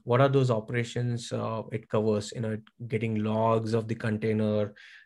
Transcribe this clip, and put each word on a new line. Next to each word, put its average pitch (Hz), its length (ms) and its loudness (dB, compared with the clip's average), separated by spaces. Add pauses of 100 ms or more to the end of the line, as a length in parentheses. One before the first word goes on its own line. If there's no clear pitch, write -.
what 120 180 4
are 139 80 6
those 135 200 4
operations, 120 800 -2
uh, 113 400 -4
it 107 200 -6
covers, 107 440 2
you - 60 -8
know, 110 120 -4
it, 107 100 -6 (260)
getting 110 340 -2
logs 110 520 2
of 110 140 0
the 113 60 -2
container 107 800 0 (340)